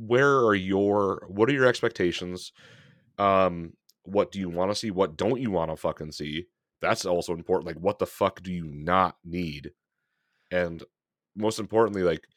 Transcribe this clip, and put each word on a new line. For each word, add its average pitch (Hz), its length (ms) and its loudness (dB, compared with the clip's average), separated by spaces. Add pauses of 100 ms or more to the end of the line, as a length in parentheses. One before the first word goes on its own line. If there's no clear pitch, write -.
where 135 380 6
are 107 100 6
your, 98 720 2
what 104 220 2
are 143 40 2
your 131 120 4
expectations? 90 840 0 (680)
Um, 92 560 2 (300)
what 101 280 -2
do 98 80 -8
you 92 100 -4
wanna 92 260 -2
see? 107 160 -6
What 87 260 0
don't 117 240 0
you 117 100 -4
wanna 80 260 -2
fucking 78 360 -6
see? 76 340 -10 (340)
That's 98 240 -2
also 87 280 -2
important, 85 340 -4
like, 80 160 -12
what 98 160 -2
the 92 80 -2
fuck - 360 -2
do 92 100 -8
you 85 120 -8
not 80 580 0
need? 82 500 -8 (800)
And 87 320 -4 (520)
most 107 240 -2
importantly, 104 440 2
like 82 340 0